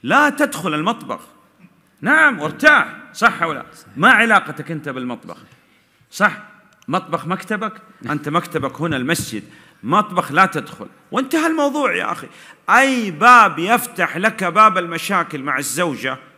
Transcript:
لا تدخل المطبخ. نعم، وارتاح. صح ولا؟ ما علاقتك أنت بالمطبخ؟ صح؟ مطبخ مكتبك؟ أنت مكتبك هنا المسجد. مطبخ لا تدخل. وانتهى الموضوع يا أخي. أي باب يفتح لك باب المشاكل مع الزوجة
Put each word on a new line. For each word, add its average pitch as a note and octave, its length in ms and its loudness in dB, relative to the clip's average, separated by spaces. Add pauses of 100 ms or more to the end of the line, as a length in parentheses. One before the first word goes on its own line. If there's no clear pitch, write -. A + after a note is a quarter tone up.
لا C4 260 2
تدخل C#4+ 440 -4
المطبخ. D3+ 460 -6 (800)
نعم، D4 380 2
وارتاح. B3+ 580 2 (160)
صح - 280 2
ولا؟ D#3 240 -4 (320)
ما F#3+ 120 4
علاقتك G3+ 640 2
أنت D3 180 -8
بالمطبخ؟ B2 480 -10 (720)
صح؟ - 320 -2 (440)
مطبخ D#3+ 400 -6
مكتبك؟ G#3 540 -8 (280)
أنت C#3+ 200 -4
مكتبك D#3 520 -4
هنا D#3 160 -2
المسجد. B2+ 460 -4 (400)
مطبخ F3+ 480 -2
لا F3 140 4
تدخل. E3+ 420 -8 (240)
وانتهى C#4 360 -2
الموضوع C#4+ 480 0
يا F3 160 -4
أخي. - 160 -8 (420)
أي A#3+ 420 2
باب G3+ 480 6
يفتح F#3+ 580 -2
لك A3 260 -2
باب F#3+ 340 4
المشاكل E3 680 -4
مع C3+ 140 -4
الزوجة C3+ 600 -4 (200)